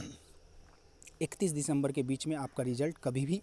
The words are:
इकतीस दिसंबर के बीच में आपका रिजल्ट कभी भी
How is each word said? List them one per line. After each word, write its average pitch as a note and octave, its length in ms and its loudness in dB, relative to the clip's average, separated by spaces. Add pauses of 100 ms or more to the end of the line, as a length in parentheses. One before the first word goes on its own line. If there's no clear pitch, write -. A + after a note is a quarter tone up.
(1200)
इकतीस E3 300 0
दिसंबर C#3+ 400 2
के C#3 100 2
बीच C3 240 0
में D#3 100 0
आपका C3+ 260 -4
रिजल्ट B2+ 360 0
कभी C3+ 280 0
भी F#3 160 0